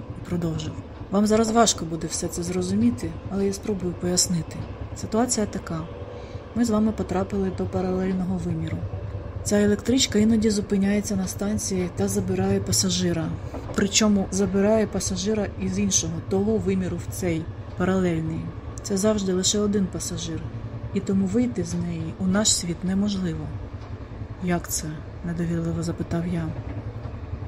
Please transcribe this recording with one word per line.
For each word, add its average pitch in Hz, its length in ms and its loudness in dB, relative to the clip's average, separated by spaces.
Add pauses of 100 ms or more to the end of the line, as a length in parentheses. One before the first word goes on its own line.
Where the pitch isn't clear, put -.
(220)
і - 60 -12
продовжив. 165 440 -2 (380)
"Вам 208 160 4
зараз 220 240 6
важко 220 340 6
буде 160 220 -4
все 170 220 -2
це 175 140 -4
зрозуміти, 185 680 0 (200)
але 196 160 0
я 196 60 0
спробую 180 480 -4
пояснити. 180 560 0 (400)
Ситуація 220 500 0
така. 180 340 -6 (760)
Ми 233 100 2
з 226 60 2
вами 214 220 4
потрапили 190 680 0
до 190 60 0
паралельного 185 800 0
виміру. 160 340 -2 (680)
Ця 208 160 4
електричка 208 580 4
іноді 220 320 6
зупиняється 202 680 2
на 190 100 0
станції 196 720 -2
та 196 120 2
забирає 196 520 2
пасажира. 180 680 2 (460)
Причому 202 560 4
забирає 196 560 4
пасажира 196 600 -2 (160)
із 190 160 -2
іншого, 180 340 2 (160)
того 202 280 2
виміру 185 400 0
в - 160 -8
цей, 160 320 0 (320)
паралельний. 170 640 2 (420)
Це 202 140 -2
завжди 196 360 2
лише 185 260 2
один 208 280 2
пасажир. 165 540 -4 (540)
І 196 60 2
тому 196 260 2
вийти 226 380 2
з 170 100 -4
неї 165 440 -2
у 190 80 0
наш 202 260 4
світ 175 320 -2
неможливо". 185 640 0 (1000)
"Як 175 240 0
це?" - 180 -4 (380)
недовірливо 165 580 0
запитав 170 440 -2
я. 175 180 0 (1040)